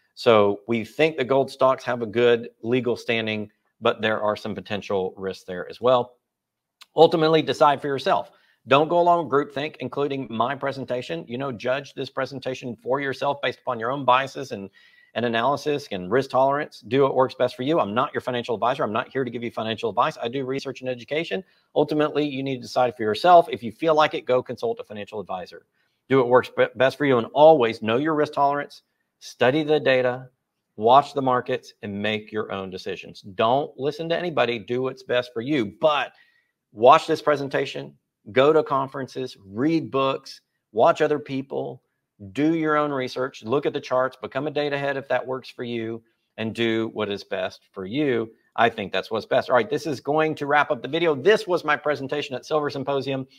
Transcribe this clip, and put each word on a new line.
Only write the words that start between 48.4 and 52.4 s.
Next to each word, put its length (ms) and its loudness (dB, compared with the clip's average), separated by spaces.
I 120 4
think 240 -6
that's 180 -4
what's 160 -4
best. 220 0
All 80 4
right, 140 2
this 160 -4
is 140 -4
going 360 0
to 100 -8
wrap 240 2
up 120 -4
the 60 -10
video. 260 0
This 320 2
was 180 -2
my 120 0
presentation 580 -4
at 100 -10